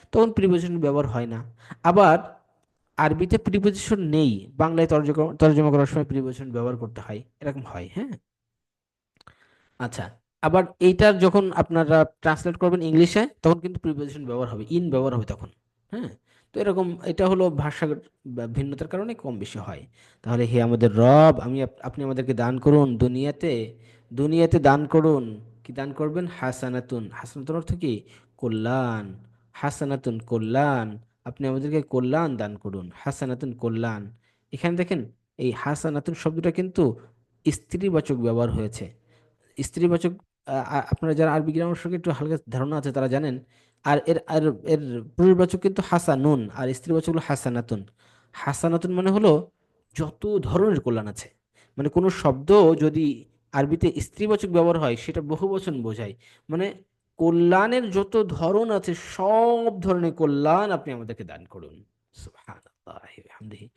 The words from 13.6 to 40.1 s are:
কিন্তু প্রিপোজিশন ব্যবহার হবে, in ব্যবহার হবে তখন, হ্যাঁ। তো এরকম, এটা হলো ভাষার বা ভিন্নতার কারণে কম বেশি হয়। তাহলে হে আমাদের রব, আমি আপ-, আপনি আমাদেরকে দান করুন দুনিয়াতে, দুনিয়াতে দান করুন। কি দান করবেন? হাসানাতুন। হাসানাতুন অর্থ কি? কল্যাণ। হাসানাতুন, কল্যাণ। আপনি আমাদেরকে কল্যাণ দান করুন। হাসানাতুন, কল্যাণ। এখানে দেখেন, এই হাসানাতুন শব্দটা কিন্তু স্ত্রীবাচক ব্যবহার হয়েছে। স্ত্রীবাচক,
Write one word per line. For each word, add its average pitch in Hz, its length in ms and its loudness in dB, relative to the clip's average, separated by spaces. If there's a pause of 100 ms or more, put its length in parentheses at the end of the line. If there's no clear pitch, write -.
কিন্তু 180 200 -8
প্রিপোজিশন 143 460 -6
ব্যবহার 123 220 -4
হবে, 107 220 -10
in 170 200 -2
ব্যবহার 131 240 0
হবে 113 100 0
তখন, - 240 -12 (420)
হ্যাঁ। 220 180 -10 (440)
তো - 80 -6
এরকম, 180 440 -2
এটা 185 240 0
হলো 185 220 2
ভাষার 147 500 -4 (260)
বা 120 200 -8
ভিন্নতার 139 420 -6
কারণে 208 260 -8
কম 127 240 -10
বেশি 104 200 -12
হয়। 87 280 -14 (360)
তাহলে 120 220 0
হে 120 180 2
আমাদের 117 340 4
রব, 139 440 8
আমি 131 220 -4
আপ-, - 200 -8
আপনি 135 220 -10
আমাদেরকে 131 300 -2
দান 120 240 -2
করুন 143 400 4
দুনিয়াতে, 127 800 -2 (340)
দুনিয়াতে 160 460 2
দান 143 280 4
করুন। 135 540 2 (240)
কি 127 80 -18
দান 139 200 -10
করবেন? 156 340 -6
হাসানাতুন। 127 840 -6
হাসানাতুন 147 440 -10
অর্থ 165 180 -6
কি? 139 280 -4 (340)
কল্যাণ। 113 800 -4 (380)
হাসানাতুন, 135 680 -6
কল্যাণ। 117 800 -2 (260)
আপনি 135 240 -8
আমাদেরকে 147 340 -2
কল্যাণ 135 540 -2
দান 104 200 -8
করুন। 95 380 -10
হাসানাতুন, 131 580 -8
কল্যাণ। 113 580 -6 (420)
এখানে 175 240 -2
দেখেন, 170 360 -4 (260)
এই 127 140 -2
হাসানাতুন 147 640 -4
শব্দটা 165 360 -2
কিন্তু 175 500 -2 (520)
স্ত্রীবাচক 175 640 -2
ব্যবহার 117 360 0
হয়েছে। 107 440 -6 (680)
স্ত্রীবাচক, 170 500 0 (340)